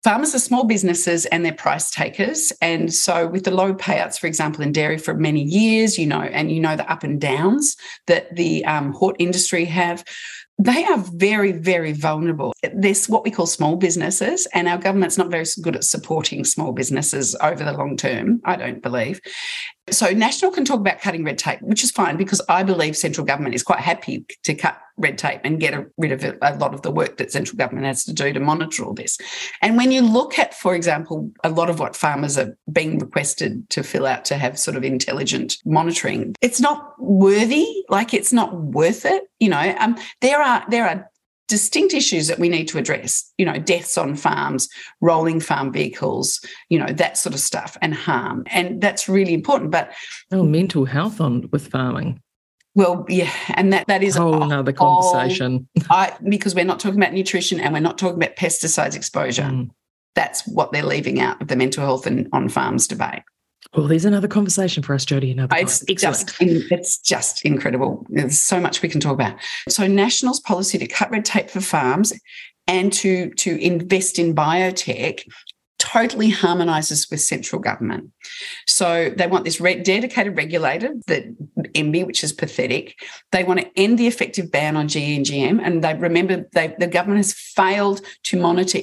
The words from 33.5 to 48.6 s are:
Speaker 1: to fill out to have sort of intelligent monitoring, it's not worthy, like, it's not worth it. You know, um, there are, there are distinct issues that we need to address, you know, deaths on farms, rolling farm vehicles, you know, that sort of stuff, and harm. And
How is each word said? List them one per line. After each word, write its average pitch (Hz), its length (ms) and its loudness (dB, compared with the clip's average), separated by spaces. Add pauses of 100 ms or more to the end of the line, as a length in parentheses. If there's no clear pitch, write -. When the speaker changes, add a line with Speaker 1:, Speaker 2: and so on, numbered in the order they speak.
Speaker 1:
to 143 120 -4
fill 135 220 -2
out 131 200 -2
to 143 120 -2
have 135 200 -2
sort 147 200 -2
of 131 80 -4
intelligent 127 800 -2
monitoring, 165 760 0
it's 240 220 0
not 294 400 0
worthy, 208 640 6 (220)
like, 226 240 0
it's - 180 0
not 233 240 2
worth 156 500 0
it. 381 180 2 (180)
You 214 80 6
know, 160 300 0
um, 226 180 2 (240)
there 285 200 4
are, 254 280 2
there 233 180 2
are 180 220 -4 (400)
distinct 302 440 2
issues 175 340 2
that 170 120 -2
we 170 80 4
need 160 200 0
to 160 100 -6
address, - 600 -4
you 190 80 4
know, 147 140 -2
deaths 170 380 0
on 147 180 -2
farms, 143 540 0 (320)
rolling 165 380 4
farm 143 340 -2
vehicles, - 680 -4 (300)
you 160 100 4
know, 135 140 0
that 165 240 0
sort - 160 -2
of 139 60 -6
stuff, - 420 -6
and 160 120 -2
harm. - 540 -2
And 180 320 -2